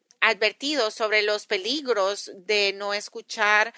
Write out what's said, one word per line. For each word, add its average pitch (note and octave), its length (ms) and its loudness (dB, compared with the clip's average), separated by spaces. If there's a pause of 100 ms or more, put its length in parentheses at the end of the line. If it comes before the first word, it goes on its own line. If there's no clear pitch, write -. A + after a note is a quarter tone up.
(200)
advertido A3 720 0
sobre G#3+ 320 0
los G#3 240 -2
peligros G#3 880 -2
de G3 400 0
no G3+ 200 -6
escuchar, G#3+ 840 0